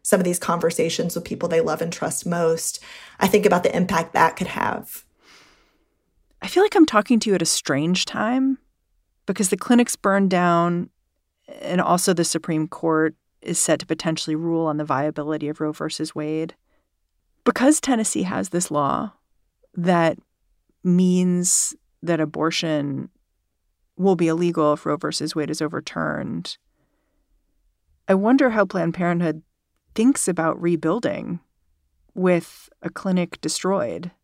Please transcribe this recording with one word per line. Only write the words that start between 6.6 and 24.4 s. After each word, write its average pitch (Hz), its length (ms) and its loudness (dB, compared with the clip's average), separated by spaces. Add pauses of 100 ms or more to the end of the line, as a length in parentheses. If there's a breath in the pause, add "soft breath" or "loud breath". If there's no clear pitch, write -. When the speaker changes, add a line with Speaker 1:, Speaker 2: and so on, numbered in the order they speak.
Speaker 2:
like 415 120 2
I'm 330 100 8
talking 226 360 2
to 220 80 -2
you 190 60 4
at 170 60 0
a 165 40 0
strange 156 580 0
time 262 540 0 (680)
because 190 220 -2
the 208 80 0
clinic's 240 400 2
burned 196 340 2
down 175 600 2 (720)
and 180 180 -2
also 180 340 2
the 165 120 2
Supreme 160 420 -2
Court 160 480 0 (260)
is - 180 -4
set 156 200 2
to - 60 -12
potentially 160 500 -4
rule 165 300 -2
on 151 120 -2
the 151 60 -4
viability 147 640 -4
of 151 140 -8
Roe 151 100 -2
versus 156 440 -8
Wade. 156 400 -6 (880)
Because 262 360 4
Tennessee 220 440 0
has 185 260 -4
this 175 220 -2
law 147 420 -2 (600)
that 170 440 2 (680)
means 180 920 2 (260)
that 165 180 0
abortion 151 920 -2 (880)
will 185 180 4
be 165 120 2
illegal 165 460 2